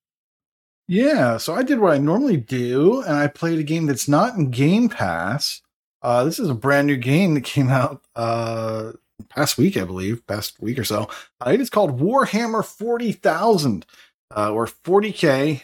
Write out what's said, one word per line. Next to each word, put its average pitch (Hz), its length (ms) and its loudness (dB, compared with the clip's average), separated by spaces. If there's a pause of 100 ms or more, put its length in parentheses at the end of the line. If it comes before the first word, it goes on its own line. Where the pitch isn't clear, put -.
(880)
Yeah, 185 500 2
so 160 180 -6
I 247 80 0
did 262 160 0
what 185 140 4
I 143 40 4
normally 180 400 2
do, 131 640 0
and 170 140 -2
I 147 120 2
played 165 300 -4
a 156 60 -2
game 160 240 -2
that's 135 200 -2
not 196 280 2
in 143 160 0
Game 165 380 2
Pass. 92 720 -4 (400)
Uh, 123 200 2
this 165 140 -2
is 214 120 -2
a 131 40 0
brand 143 320 2
new 143 120 2
game 151 360 2
that 135 100 0
came 135 260 0
out, 135 340 0 (120)
uh, 113 760 -4 (380)
past - 280 -2
week, 180 180 2
I 95 100 -2
believe, 92 420 -6
past - 340 -8
week 120 160 -6
or 117 60 -4
so. 107 260 -2 (300)
Uh, 123 120 -2
it 240 100 4
is 247 80 -6
called 156 300 0
Warhammer 226 640 0
forty 233 480 -4
thousand, 165 760 0 (480)
uh, 104 160 -2
or 113 160 -2
forty 202 440 0
K. 143 520 0